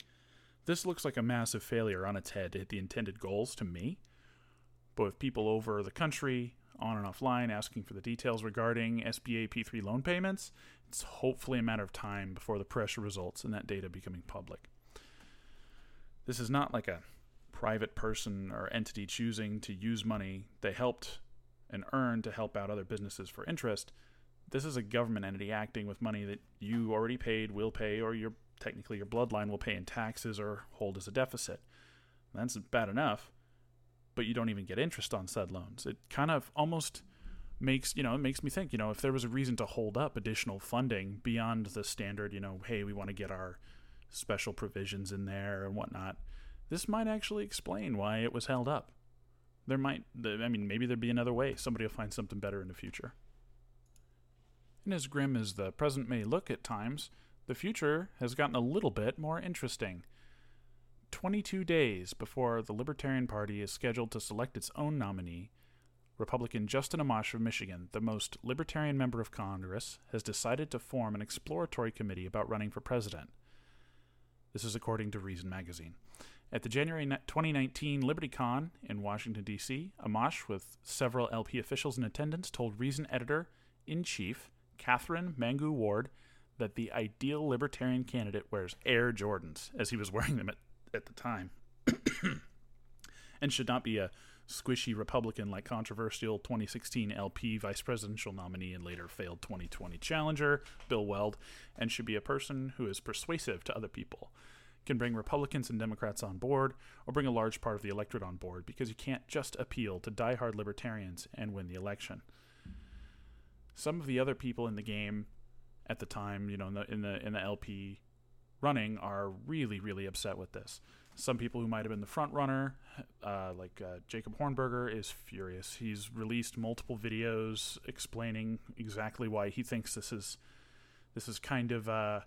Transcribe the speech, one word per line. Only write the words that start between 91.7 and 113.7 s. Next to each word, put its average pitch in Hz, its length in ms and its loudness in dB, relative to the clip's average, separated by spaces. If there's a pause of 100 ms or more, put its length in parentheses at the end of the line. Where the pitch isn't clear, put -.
<coughs> - 560 2 (1000)
and 139 120 2
should 131 140 2
not 123 160 4
be 110 140 2
a 95 120 2 (380)
squishy 123 480 0
Republican 110 560 0
like 98 140 -6
controversial 110 720 -2
twenty 110 260 0
sixteen 110 460 -2
L 98 180 -2
P 110 280 -2
vice 104 240 -4
presidential 107 500 -2
nominee 92 420 -6
and 87 120 -8
later 87 220 -8
failed - 340 -6
twenty - 260 -6
twenty 87 300 -8
challenger 151 680 4 (240)
Bill 107 180 4
Weld, 101 320 2 (380)
and 117 160 0
should 113 140 -2
be 107 100 2
a 104 60 2
person 135 560 0
who 123 100 0
is 98 120 -2
persuasive 117 640 -2
to - 100 0
other 110 120 -2
people, - 440 -10 (540)
can 131 120 4
bring 120 180 2
Republicans 135 560 0
and 113 80 2
Democrats 110 420 -2
on 95 160 -4
board, 135 380 4 (320)
or - 60 -2
bring 143 140 4
a 127 40 4
large 110 300 2
part 110 140 2
of 101 60 -4
the 104 80 -2
electorate 101 340 -2
on 90 120 -6
board, 90 300 -8
because 120 240 -2
you 110 60 -6
can't 131 320 -4
just - 320 -2
appeal 104 400 -2
to 110 120 -6
diehard 117 440 2
libertarians 104 800 -4
and 107 200 -4
win 95 140 -4
the 87 80 -6
election. 101 460 -6 (1500)